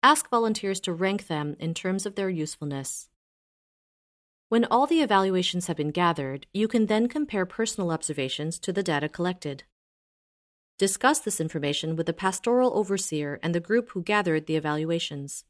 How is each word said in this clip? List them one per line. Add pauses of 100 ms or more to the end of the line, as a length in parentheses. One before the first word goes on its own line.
Ask
volunteers
to
rank
them
in
terms
of
their
usefulness. (1400)
When
all
the
evaluations
have
been
gathered,
you
can
then
compare
personal
observations
to
the
data
collected. (1120)
Discuss
this
information
with
the
pastoral
overseer
and
the
group
who
gathered
the
evaluations.